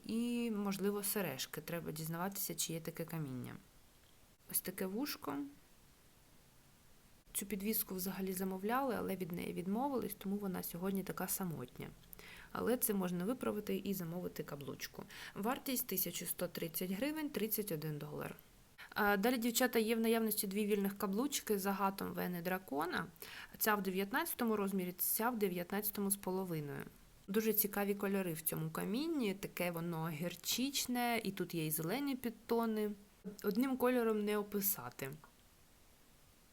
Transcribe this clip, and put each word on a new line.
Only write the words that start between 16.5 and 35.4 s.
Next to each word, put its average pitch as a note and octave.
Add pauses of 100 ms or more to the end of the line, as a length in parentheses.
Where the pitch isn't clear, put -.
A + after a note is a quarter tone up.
гривень, D4
тридцять G#3+
один D3+
долар. D3 (540)
А, G#3
далі, A#3+
дівчата, A#3+
є A3+
в A3+
наявності A3+
дві G3+
вільних G3+
каблучки G#3+
з F#3
агатом G3
Вени F3+
Дракона. G3 (520)
Ця A3
в G#3
дев'ятнадцятому G#3+
розмірі, G3
ця -
в A#3+
дев'ятнадцятому G3
з G3+
половиною. F3 (480)
Дуже A3
цікаві G3+
кольори G3
в D#3
цьому D#3+
камінні, B3
таке F#3
воно E3
гірчичне, A#3+
і F#3+
тут F3+
є D#3+
і D#3
зелені A#3+
підтони. A3+ (540)
Одним B3
кольором A#3
не G#3
описати. G3 (1400)